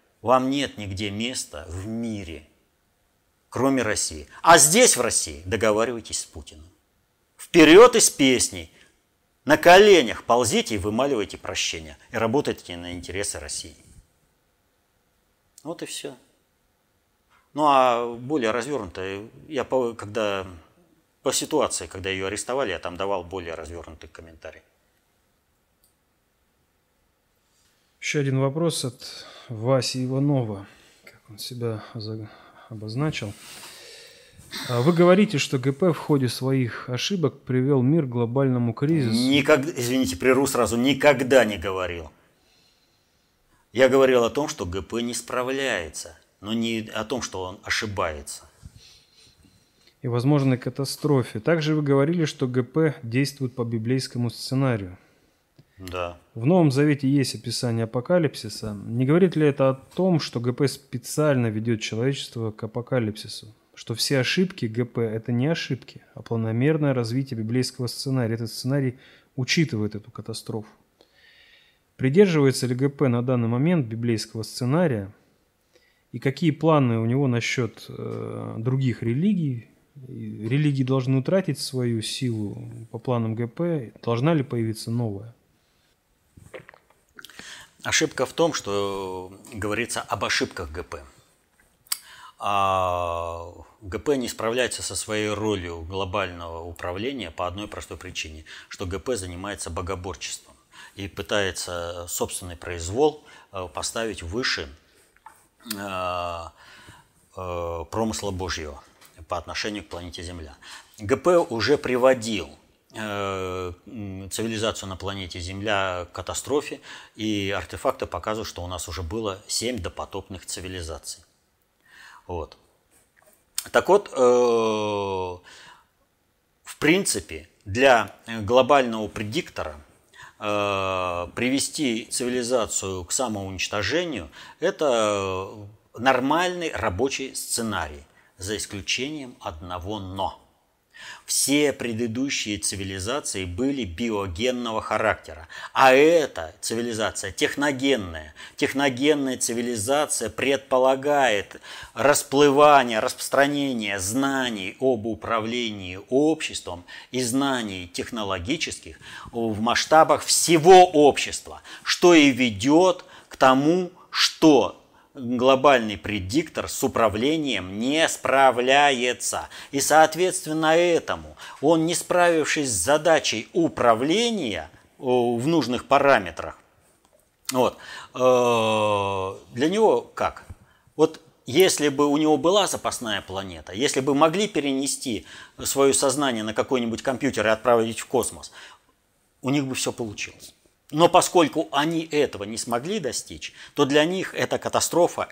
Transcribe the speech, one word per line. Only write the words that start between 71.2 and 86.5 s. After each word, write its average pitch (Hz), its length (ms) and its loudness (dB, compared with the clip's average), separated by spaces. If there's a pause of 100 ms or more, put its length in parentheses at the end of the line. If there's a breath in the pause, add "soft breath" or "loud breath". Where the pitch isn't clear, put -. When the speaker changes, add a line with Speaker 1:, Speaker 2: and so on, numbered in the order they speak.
Speaker 2:
Придерживается 139 680 4
ли 123 80 0
Г 131 140 0
П 143 200 0
на 120 140 2
данный 123 260 0
момент 139 380 2
библейского 113 560 -4
сценария? 123 720 -2 (1000)
И 123 60 -10
какие 143 320 0
планы 143 480 4
у 113 80 0
него 135 200 2
насчет, 120 600 -2
э, 113 720 -10
других 127 440 -2
религий? 139 680 -2 (380)
И 110 420 -10
религии 139 360 2
должны 131 340 0
утратить 160 400 0
свою 120 440 -4
силу 117 680 -6 (200)
по 117 80 -12
планам 113 360 -2
Г 117 140 -6
П? 156 440 -6 (100)
Должна 120 320 0
ли 147 80 2
появиться 113 480 -6
новая? 113 440 -6 (2500 loud breath)